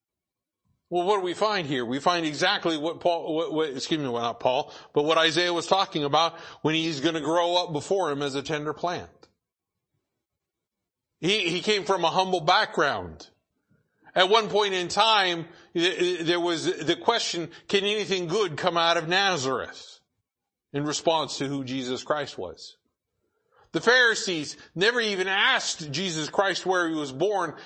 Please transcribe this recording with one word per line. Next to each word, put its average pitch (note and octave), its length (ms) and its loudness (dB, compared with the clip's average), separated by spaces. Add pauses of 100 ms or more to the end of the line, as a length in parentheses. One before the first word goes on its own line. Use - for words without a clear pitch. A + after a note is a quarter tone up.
(880)
Well, F3 160 -2
what G#3 120 2
do F#3+ 40 -2
we F3+ 140 -4
find G3+ 320 0
here? B2+ 180 -2
We C3 140 -2
find E3+ 260 2
exactly E3+ 500 0
what D3+ 240 -4
Paul, E3+ 360 0
what, D#3 180 -2
what, D#3 160 0
excuse C3+ 300 -4
me, C#3 100 -4
well, A#2 140 -2
not A#2 160 -4
Paul, C3 340 0 (200)
but D3 100 2
what D#3+ 160 4
Isaiah E3 340 4
was E3 140 -2
talking F#3 360 2
about D3+ 300 2 (300)
when D#3 100 2
he's D#3+ 260 -2
gonna D#3+ 220 0
grow F3 360 2
up E3 160 -2
before E3+ 360 0
him C#3+ 140 -2
as C#3 100 -4
a C#3+ 80 -4
tender D3 320 -4
plant. D#3 360 -6 (2000)
He, F#3 300 0
he F3 120 -2
came G#3 220 0
from F#3+ 200 0
a D#3+ 60 4
humble F#3 320 2
background. D3 880 0 (840)
At F#3 140 6
one G#3+ 200 4
point G3+ 240 2
in F3+ 140 -2
time, F#3+ 580 2 (300)
th-, E3+ 240 2
th-, F3 260 0
there F3 140 2
was E3 260 0
the D#3+ 300 0
question, E3+ 560 -2 (160)
"Can G3 160 2
anything G3 440 -2
good F3 300 -2
come F3 200 0
out E3+ 200 4
of D#3+ 100 -4
Nazareth?" D#3+ 920 -2 (760)
in C#3+ 120 -4
response D3+ 520 0
to C#3 100 -4
who C#3 160 -4
Jesus B2+ 400 -6
Christ D3 340 -4
was. - 400 -12 (960)
The D#3+ 100 -2
Pharisees A3 760 2 (160)
never A3+ 260 2
even G3 280 -2
asked G3 640 0
Jesus D#3 360 -4
Christ F#3+ 380 -2
where F3+ 240 0
he D#3+ 60 -4
was D3 160 -4
born E3+ 420 -2 (120)